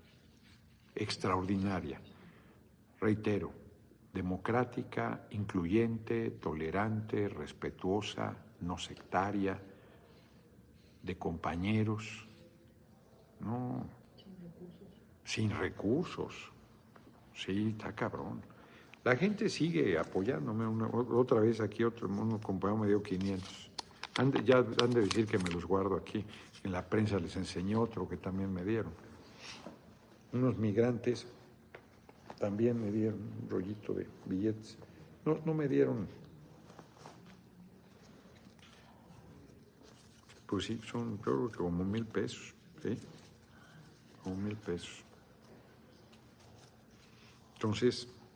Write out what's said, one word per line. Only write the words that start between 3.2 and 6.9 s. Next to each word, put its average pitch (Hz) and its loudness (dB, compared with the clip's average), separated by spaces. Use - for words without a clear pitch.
democrática, 117 -2
incluyente, 110 2
tolerante, 101 0